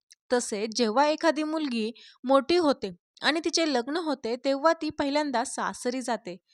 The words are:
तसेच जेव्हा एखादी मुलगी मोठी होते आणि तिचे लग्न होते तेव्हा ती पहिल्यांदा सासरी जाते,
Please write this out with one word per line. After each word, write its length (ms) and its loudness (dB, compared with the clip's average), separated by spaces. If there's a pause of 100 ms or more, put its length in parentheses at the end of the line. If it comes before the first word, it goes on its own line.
(340)
तसेच 420 -2
जेव्हा 320 2
एखादी 360 0
मुलगी 480 -2 (320)
मोठी 340 4
होते 380 2 (260)
आणि 240 2
तिचे 280 0
लग्न 240 -2
होते 380 -4 (100)
तेव्हा 280 4
ती 160 -6
पहिल्यांदा 540 0
सासरी 580 -6
जाते, 360 -6 (160)